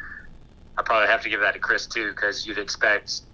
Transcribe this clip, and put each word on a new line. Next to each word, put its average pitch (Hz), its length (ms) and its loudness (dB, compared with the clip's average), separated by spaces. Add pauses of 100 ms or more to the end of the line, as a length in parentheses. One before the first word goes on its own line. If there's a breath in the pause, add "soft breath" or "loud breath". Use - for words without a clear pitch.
(800 loud breath)
I'd - 60 0
probably 107 240 4
have 113 140 4
to 107 60 -4
give 104 120 0
that 101 140 2
to - 60 -8
Chris, - 260 0
too, 107 260 -4
'cause 104 340 -2
you'd 104 120 -4
expect 104 640 0 (100)